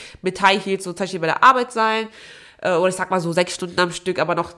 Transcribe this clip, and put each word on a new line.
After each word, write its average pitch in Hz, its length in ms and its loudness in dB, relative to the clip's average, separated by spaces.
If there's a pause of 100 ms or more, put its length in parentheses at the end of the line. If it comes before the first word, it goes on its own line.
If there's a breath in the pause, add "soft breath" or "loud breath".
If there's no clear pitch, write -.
(220 loud breath)
mit 185 200 -4
High 196 220 4
Heels 190 200 -2
so 180 80 -8
zum 190 120 -6
Beispiel 185 160 -6
bei 165 60 -2
der - 160 -2
Arbeit 247 300 4
sein. 220 360 0 (540 loud breath)
Äh, 185 120 0
oder 175 140 4
ich 185 60 0
sag 185 160 -6
mal 185 100 2
so 165 120 -2
sechs 180 220 0
Stunden 180 260 -2
am 175 100 2
Stück, 175 280 -4
aber 160 160 0
noch 165 240 -2